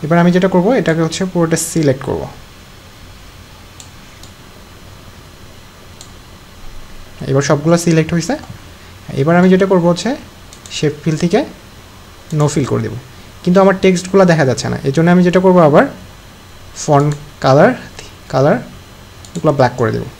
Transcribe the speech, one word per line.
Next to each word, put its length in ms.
এবার 200
আমি 120
যেটা 180
করব, 140
এটাকে 240
হচ্ছে 160
পুরোটা 240
সিলেক্ট 380
করব। 140
এবার 180
সবগুলো 260
সিলেক্ট 300
হয়েছে। 200
এবার 180
আমি 140
যেটা 180
করব 200
হচ্ছে 180
শেপ 160
ফিল 200
থেকে 160
no 140
fill 180
করে 140
দেব, 100
কিন্তু 200
আমার 200
টেক্সটগুলো 480
দেখা 180
যাচ্ছে 240
না। 40
এই 80
জন্য 200
আমি 120
যেটা 180
করব, 120
আবার 160
ফন্ট 260
কালার, 280
কালার 240
এগুলো 220
ব্ল্যাক 220
করে 160
দেব। 100